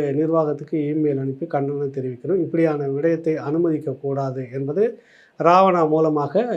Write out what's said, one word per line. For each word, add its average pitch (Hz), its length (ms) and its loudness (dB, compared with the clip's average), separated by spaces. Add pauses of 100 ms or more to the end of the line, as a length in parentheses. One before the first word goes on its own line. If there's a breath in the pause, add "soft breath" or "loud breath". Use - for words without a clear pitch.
(140)
நிர்வாகத்துக்கு 156 640 0
இமெயில் 151 420 0
அனுப்பி 135 260 -6
கண்டனம் 143 460 -4
தெரிவிக்கணும். 127 480 -4
இப்படியான 151 480 0
விடயத்தை 160 480 0
அனுமதிக்க 151 560 -2
கூடாது 135 500 -4 (100)
என்பது 143 320 -2 (560 soft breath)
ராவணா 175 480 6
மூலமாக 156 560 2 (120)